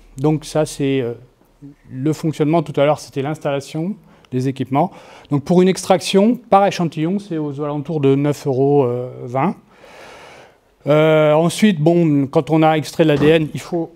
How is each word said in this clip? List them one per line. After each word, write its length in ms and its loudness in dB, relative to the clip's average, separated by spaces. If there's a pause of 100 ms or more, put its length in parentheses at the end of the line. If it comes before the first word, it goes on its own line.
(180)
Donc 260 -2
ça, 220 -2
c'est, 340 -2
euh, 140 -4 (760)
le 220 -4
fonctionnement. 500 -2
Tout 180 -6
à 40 4
l'heure, 140 2
c'était 240 -8
l'installation 720 -6 (360)
des 180 -2
équipements. 420 -2 (400)
Donc 140 -2
pour 180 2
une 60 4
extraction 680 0
par 320 2
échantillon, 520 -2
c'est 200 -8
aux 240 -6
alentours 380 -6
de 140 4
neuf 320 -2
euros 400 2 (360)
vingt. 320 -2 (1300)
Euh, 460 4
ensuite, 480 2
bon, 460 2
quand 240 -2
on 120 4
a 120 4
extrait 300 0
de 40 2
l'A 80 4
D 120 4
N, 260 4
il 60 -8
faut 360 -8